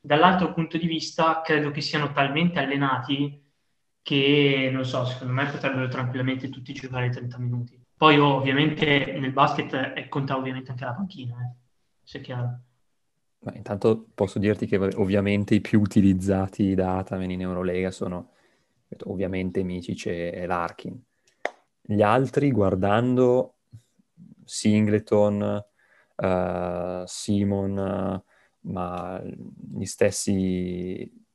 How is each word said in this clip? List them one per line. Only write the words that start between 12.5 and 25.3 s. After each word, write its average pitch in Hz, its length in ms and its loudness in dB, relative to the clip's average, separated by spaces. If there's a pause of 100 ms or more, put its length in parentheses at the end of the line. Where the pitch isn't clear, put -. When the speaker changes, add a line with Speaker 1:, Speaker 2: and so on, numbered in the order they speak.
Speaker 2:
Ma - 100 -8
intanto 110 600 0
posso 98 240 -2
dirti 104 280 0
che, 104 120 0
ovviamente, 101 760 0
i 104 60 4
più 107 200 2
utilizzati 95 960 2
da 92 220 0
Ataman 92 340 -4
in 90 120 -4
Eurolega 92 480 -2
sono, 90 400 -8 (520)
ripeto, - 280 -14
ovviamente 92 520 -2
Micic 90 440 -6
e, 87 280 -4
e 90 120 -8
Larkin. 87 520 -6 (840)
Gli 104 200 0
altri, 127 500 4
guardando 120 1080 2 (880)
Singleton, 104 1160 2 (540)